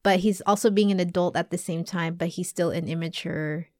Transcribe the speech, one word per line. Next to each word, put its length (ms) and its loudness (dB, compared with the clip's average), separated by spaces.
but 180 4
he's 260 2
also 240 4
being 200 4
an 80 2
adult 380 0
at 140 -2
the 80 -2
same 260 -4
time, 300 -4
but 140 -2
he's 200 -6
still 220 0
an 180 -4
immature 760 -4